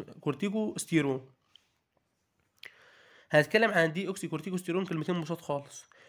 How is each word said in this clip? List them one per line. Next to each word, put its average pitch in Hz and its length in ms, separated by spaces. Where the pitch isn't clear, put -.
كورتيكو 202 580
ستيرون. 139 520
هنتكلم 202 400
عن 170 140
الدي 160 220
اوكسي 190 200
كورتيكو 180 300
ستيرون 180 280
كلمتين 170 360
بسيط 160 200
خالص. - 480